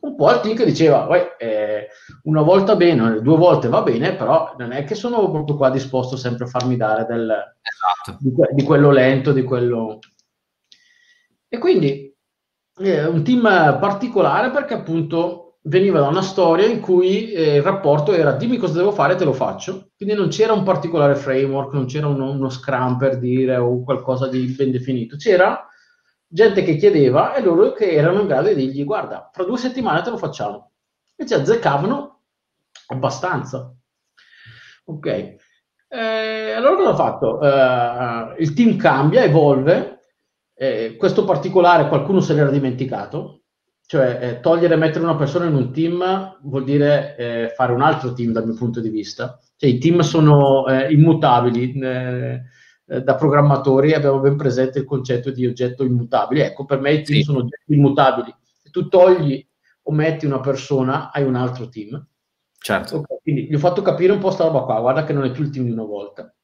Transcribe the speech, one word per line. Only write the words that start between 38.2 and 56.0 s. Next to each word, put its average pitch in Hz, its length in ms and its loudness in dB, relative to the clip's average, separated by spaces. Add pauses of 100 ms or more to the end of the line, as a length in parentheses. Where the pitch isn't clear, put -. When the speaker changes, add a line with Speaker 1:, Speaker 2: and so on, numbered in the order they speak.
Speaker 1:
Eh, 160 60 -2
il 147 120 -2
team 233 220 4
cambia, 151 460 4
evolve. 147 680 2 (640)
Eh, 113 420 -4
questo 196 280 0
particolare 175 640 4
qualcuno 170 320 0
se 147 140 -2
l'era 147 160 2
dimenticato, 127 920 -6 (440)
cioè, 127 360 0
eh, 120 180 -6
togliere 170 340 4
e - 20 4
mettere 160 280 0
una 160 120 0
persona 151 300 -2
in 156 80 0
un 123 180 0
team 180 680 -4
vuol 135 220 -6
dire, 143 520 2
eh, 117 380 -6
fare 123 180 0
un 123 100 0
altro 151 320 0
team 117 180 -4
dal 113 140 -2
mio 110 80 -4
punto 120 260 -6
di 113 80 -6
vista. 107 500 -10 (180)
Cioè, 143 140 0
i 123 80 2
team 170 220 2
sono, 143 640 4
eh, 131 260 0
immutabili, 127 880 4
eh, 127 600 -6 (480)
eh, - 140 -6
da 135 140 2
programmatori 143 800 4
abbiamo 139 260 0
ben 143 160 2
presente 131 420 -2
il 135 60 -4
concetto 127 460 -4
di 127 160 -4
oggetto 123 380 -4
immutabile. 123 640 0